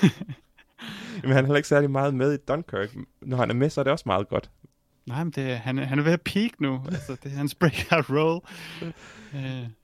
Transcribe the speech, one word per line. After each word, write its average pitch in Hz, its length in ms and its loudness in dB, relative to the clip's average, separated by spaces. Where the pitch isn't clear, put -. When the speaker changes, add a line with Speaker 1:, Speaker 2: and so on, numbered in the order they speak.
Speaker 1:
<laughs> 208 1200 -4
Speaker 2:
Men 131 80 0
han 135 80 6
er 131 80 4
heller 143 100 4
ikke 147 120 2
særlig 143 220 4
meget 139 240 0
med 135 200 2
i - 20 0
Dunkirk. 123 480 -4
Når 127 160 -6
han 117 140 2
er 117 40 0
med, 135 160 2
så - 100 -4
er 135 40 2
det 135 80 4
også 165 140 -2
meget 98 220 0
godt. - 220 -4
Speaker 1:
Nej, 135 180 -4
men 170 60 -4
det, 131 280 -4
han, 127 200 -4
han 135 200 -2
er 147 40 4
ved 160 100 4
at 175 100 0
peak - 380 -2
nu. 131 260 0
Altså, 147 360 -6
det 139 100 -10
er 139 40 -8
hans 143 180 -2
breakout - 560 2
role, 160 300 2
øh, 131 340 -8